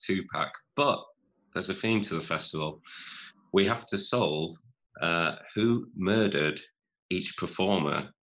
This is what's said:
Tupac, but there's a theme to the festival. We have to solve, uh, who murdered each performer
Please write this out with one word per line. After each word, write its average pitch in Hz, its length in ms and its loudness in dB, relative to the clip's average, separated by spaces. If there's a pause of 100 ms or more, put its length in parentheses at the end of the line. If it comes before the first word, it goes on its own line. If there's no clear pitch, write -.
Tupac, 85 480 -2 (240)
but 139 260 2 (500)
there's 87 160 -2
a 92 60 -2
theme 110 280 2
to - 120 -4
the 82 80 -2
festival. 78 580 -4 (720)
We 98 140 6
have 113 220 -2
to 98 100 0
solve, 82 540 0 (480)
uh, 85 360 2 (180)
who 117 420 2
murdered 92 640 2 (500)
each - 260 -2
performer 78 720 0 (260)